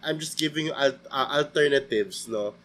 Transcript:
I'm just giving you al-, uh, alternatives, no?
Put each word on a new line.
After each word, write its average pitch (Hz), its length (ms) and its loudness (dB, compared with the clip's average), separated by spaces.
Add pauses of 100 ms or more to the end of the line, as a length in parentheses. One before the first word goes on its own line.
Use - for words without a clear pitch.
I'm 156 160 -2
just - 240 -6
giving 156 320 -2
you - 20 -8
al-, 139 380 2
uh, 135 240 0
alternatives, 139 880 2
no? 107 400 -4